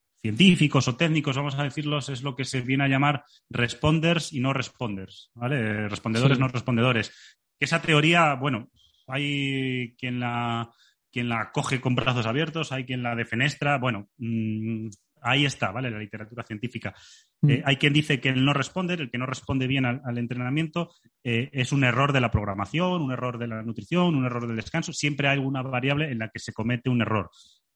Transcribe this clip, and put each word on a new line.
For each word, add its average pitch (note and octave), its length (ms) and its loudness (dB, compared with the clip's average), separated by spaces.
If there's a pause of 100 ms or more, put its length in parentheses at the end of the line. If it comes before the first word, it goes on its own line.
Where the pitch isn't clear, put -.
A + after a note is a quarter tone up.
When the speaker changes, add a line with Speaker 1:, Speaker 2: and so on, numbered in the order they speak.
(220)
Speaker 1:
científicos C#3+ 680 6
o A#2+ 80 -2
técnicos, D#3 400 0
vamos C#3 220 -4
a C#3+ 60 -2
decirlos, D3 460 -4
es B2+ 120 -8
lo C3+ 140 -6
que C3+ 100 -6
se C3 160 -4
viene C3+ 220 0
a C#3 40 2
llamar C#3 380 2 (240)
responders D#3 840 0
y C#3+ 80 -6
no C3+ 140 0
responders, G#2+ 800 -8
¿vale? A#2+ 260 -4
Eh, G#2+ 300 -2
respondedores, A#2 480 2
Speaker 2:
Sí. B2+ 40 2
Speaker 1:
no C3 60 4
respondedores. B2 600 2 (500)
Que C#3+ 60 0
esa E3 160 0
teoría, D#3 540 4
bueno, C3 340 -2 (380)
hay C3+ 920 -4
quien B2 220 -6
la, A#2+ 500 -2 (420)
quien A#2+ 160 -4
la A2+ 240 -4
coge C3+ 300 0
con B2+ 140 2
brazos A#2+ 300 2
abiertos, D3+ 460 -2
hay C3 140 -6
quien B2+ 180 -6
la A#2+ 120 -4
defenestra, C3+ 640 0
bueno, A2+ 380 -2
mm, A2 720 -4 (340)
ahí C3+ 220 2
está, A2+ 260 -2
¿vale? A#2 200 -4
La G#2+ 80 -8
literatura A2 440 -12
científica. A2 500 -8 (480)
Speaker 2:
Mm. D3 80 8
Speaker 1:
Eh, C3 160 6
hay C#3 120 4
quien D3 160 4
dice D3+ 260 2
que C3+ 100 0
el C3 160 2
no C#3+ 80 4
responder, E3+ 480 -4
el B2+ 100 -8
que B2 60 -6
no B2+ 80 -4
responde C3 420 -4
bien C3 180 2
al, B2+ 200 -2
al A#2+ 140 -6
entrenamiento, C3+ 720 -4 (300)
eh, A#2+ 280 0
es B2+ 200 -6
un C#3 120 2
error C3 300 4
de C3+ 80 4
la A#2+ 100 2
programación, A#2+ 720 0
un C3 100 -2
error A#2+ 280 -6
de A#2 80 -6
la A2 160 -6
nutrición, D#3 520 0
un C3 100 2
error A#2+ 220 -2
del A2+ 80 -2
descanso. D#3+ 380 -4
Siempre C#3+ 340 0
hay C#3 80 4
alguna C3+ 280 -2
variable C3+ 480 0
en A#2 80 -4
la A2 100 -4
que G#2+ 100 -12
se - 140 -10
comete A#2+ 360 -2
un A#2+ 120 4
error, G#2+ 280 0 (460)